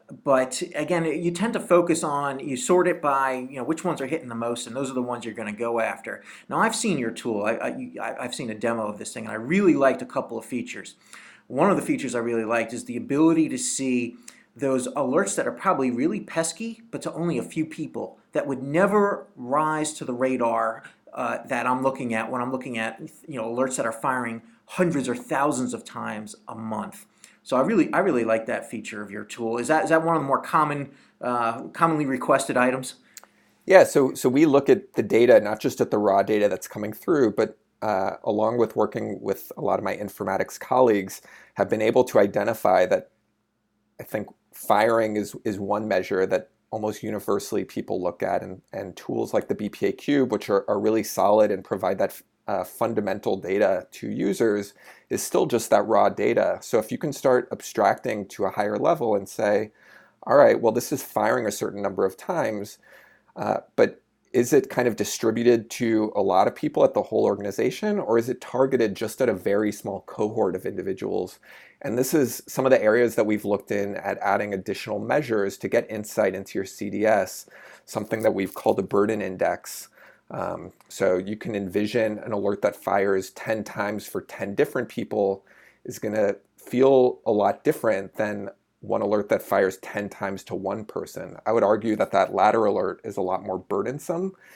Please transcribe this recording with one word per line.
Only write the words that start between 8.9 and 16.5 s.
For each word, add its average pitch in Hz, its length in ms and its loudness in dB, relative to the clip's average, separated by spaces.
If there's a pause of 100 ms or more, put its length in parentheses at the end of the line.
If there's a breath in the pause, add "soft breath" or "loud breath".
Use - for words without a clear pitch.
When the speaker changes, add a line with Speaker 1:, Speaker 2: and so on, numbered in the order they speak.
Speaker 1:
this - 160 -14
thing, 113 120 -12
and 107 60 -10
I 107 40 -8
really 156 400 4
liked 135 260 4
a 123 60 -10
couple 120 320 -6
of - 60 -16
features. - 500 -10 (500 loud breath)
One 143 240 2
of 180 60 4
the 143 80 -2
features 127 320 -2
I 120 40 0
really 117 260 -2
liked 113 280 -2
is 120 120 -10
the 120 120 -8
ability 151 520 2
to 127 100 -4
see 123 560 -2 (400 loud breath)
those 131 340 0
alerts 151 460 0
that 131 100 -2
are 120 60 -4
probably 135 400 0
really 160 300 -2
pesky, 220 680 -6